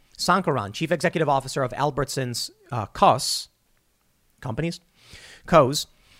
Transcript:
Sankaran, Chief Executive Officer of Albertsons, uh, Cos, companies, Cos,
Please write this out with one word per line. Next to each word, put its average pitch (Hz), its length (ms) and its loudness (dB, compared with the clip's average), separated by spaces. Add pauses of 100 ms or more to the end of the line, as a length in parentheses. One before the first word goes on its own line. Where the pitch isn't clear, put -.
(180)
Sankaran, 156 560 0
Chief 160 180 -4
Executive 165 360 0
Officer 135 340 -2
of 120 100 -4
Albertsons, 135 800 -4 (200)
uh, 113 160 -4
Cos, - 640 2 (920)
companies, 131 400 -6 (640)
Cos, 151 400 4 (340)